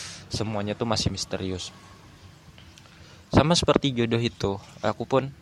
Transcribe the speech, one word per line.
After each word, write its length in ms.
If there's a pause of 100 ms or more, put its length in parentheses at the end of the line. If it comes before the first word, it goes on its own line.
(320)
semuanya 400
tuh 160
masih 240
misterius. 640 (1500)
Sama 320
seperti 320
jodoh 320
itu, 320 (240)
aku 240
pun 380